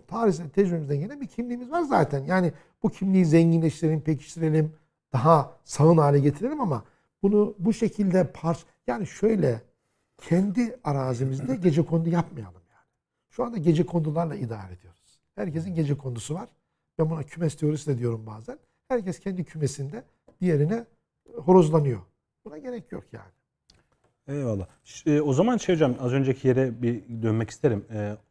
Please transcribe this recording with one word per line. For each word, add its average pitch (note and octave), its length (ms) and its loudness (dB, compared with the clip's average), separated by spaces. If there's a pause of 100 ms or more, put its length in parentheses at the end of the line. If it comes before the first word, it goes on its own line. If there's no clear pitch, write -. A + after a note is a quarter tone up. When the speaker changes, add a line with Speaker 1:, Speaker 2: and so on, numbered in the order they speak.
Speaker 1:
Tarihsel F3 420 -2
tecrübemizden D#3+ 500 -2
gelen C4 220 -8
bir C4 60 -10
kimliğimiz A#3+ 440 -10
var E4+ 100 -2
zaten. F3 420 0
Yani F3 300 0 (300)
bu G#3 60 2
kimliği F#3+ 360 2
zenginleştirelim, D#3+ 760 2
pekiştirelim, D#3 720 -2 (400)
daha D3 380 4 (120)
sağın D#3+ 340 4
hale C#3+ 220 6
getirelim G3 420 0
ama C#3+ 220 -4 (400)
bunu G#3 360 2
bu G3+ 140 0
şekilde F#3 600 0
parç-, - 320 -6 (220)
yani A#3 200 -4
şöyle E3 540 0 (560)
kendi G3+ 680 0
arazimizde C3+ 720 -2
<laughs> F#3 80 -8
gecekondu E3 460 2
yapmayalım C3 520 -4 (100)
yani. - 140 -20 (440)
Şu - 140 -6
anda A#3+ 140 -8
gecekondularla D#3+ 800 0
idare G#2 380 -10
ediyoruz. - 460 -20 (160)
Herkesin E3+ 400 -6
gecekondusu C#3 580 -4
var. G3 160 -10 (500)
Ben D#3+ 100 2
buna D#3+ 140 -6
kümes D#3+ 320 -4
teorisi D3+ 320 -2
de C#3 100 0
diyorum A2+ 280 -4
bazen. A2+ 340 -14 (280)
Herkes G3+ 320 -4
kendi F3+ 240 -6
kümesinde D3 600 -6 (380)
diğerine F3+ 440 2 (500)
horozlanıyor. D#3 640 4 (460)
Buna - 120 -18
gerek B3 340 -12
yok - 200 -12
yani. G2 200 -20 (960)
Speaker 2:
Eyvallah. B2 400 -6 (160)
Ş-, - 280 -4
e, D3 100 4
o D3 120 0
zaman G#3+ 240 2
şey F#3 180 0
hocam, C#3 240 2
az B2 140 -2
önceki C3 340 0
yere B2 340 2
bir A#2+ 220 -2 (180)
dönmek A2 280 0
isterim. A2 440 -2
E, G#2 240 -6 (140)